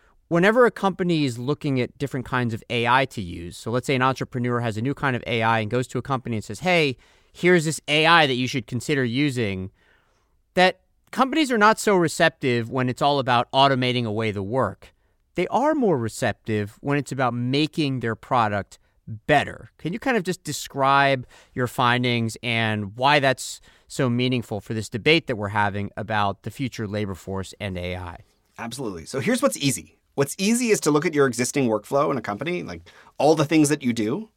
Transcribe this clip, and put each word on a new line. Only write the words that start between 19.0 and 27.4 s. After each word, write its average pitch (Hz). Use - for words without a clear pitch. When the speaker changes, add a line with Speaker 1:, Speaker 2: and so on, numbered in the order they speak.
Speaker 1:
better. -
Can 160
you 233
kind 254
of 190
just 180
describe 139
your 123
findings 120
and 110
why 139
that's -
so 131
meaningful 120
for -
this 110
debate 151
that 123
we're 101
having 101
about 104
the 110
future 117
labor 101
force 95